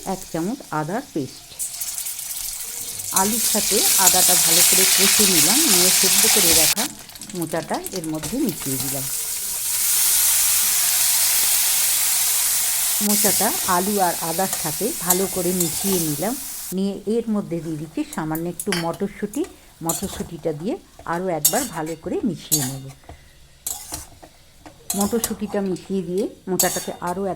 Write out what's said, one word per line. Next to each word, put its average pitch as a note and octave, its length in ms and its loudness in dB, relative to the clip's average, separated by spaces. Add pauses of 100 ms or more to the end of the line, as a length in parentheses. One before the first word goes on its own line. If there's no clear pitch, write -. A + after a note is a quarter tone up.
(140)
এক F3+ 80 -8 (100)
চামচ F#3 280 -4 (200)
আদার E3+ 240 -4 (100)
পেস্ট। - 340 -8 (1700)
আলুর A3 300 2
সাথে G#3 260 2 (280)
আদাটা F3+ 280 6 (120)
ভালো E3 240 4
করে F#3 140 6 (120)
কষে G3+ 280 6 (100)
নিলাম, E3 240 6 (140)
নিয়ে F3+ 180 4 (100)
সেদ্ধ - 220 4 (140)
করে E3+ 160 6 (100)
রাখা G3+ 220 2 (540)
মোচাটা E3 400 -4 (200)
এর D#3+ 160 -6
মধ্যে D#3 220 -6 (100)
মিশিয়ে C#3+ 380 -4
দিলাম। C3+ 220 -4 (4000)
মোচাটা G#3 420 4 (280)
আলু F#3+ 180 2 (140)
আর D#3+ 80 2 (140)
আদার F#3 320 0
সাথে E3 240 -2 (200)
ভালো F3+ 200 2 (100)
করে F3+ 160 2 (100)
মিশিয়ে F3 460 0
নিলাম, E3 260 0 (420)
নিয়ে G3 180 -2 (220)
এর A3+ 180 0
মধ্যে E3+ 300 -2
দিয়ে D#3+ 180 -6
দিচ্ছি D#3+ 200 -8 (140)
সামান্য D#3+ 380 -4
একটু - 160 -6 (140)
মটরশুঁটি। G3+ 600 -4 (420)
মটরশুঁটিটা E3+ 720 -6
দিয়ে A3+ 160 -4 (380)
আরও F3+ 120 -4 (140)
একবার G3+ 220 2 (140)
ভালো D#3+ 180 -6 (100)
করে G#3+ 120 -6 (120)
মিশিয়ে D3+ 420 -2
নেব। C3+ 160 -10 (2000)
মটরশুঁটিটা G#3 640 -2 (100)
মিশিয়ে F#3 400 -4
দিয়ে F#3 140 -2 (260)
মোচাটাকে F3+ 420 -2 (180)
আরও F#3+ 140 -4 (120)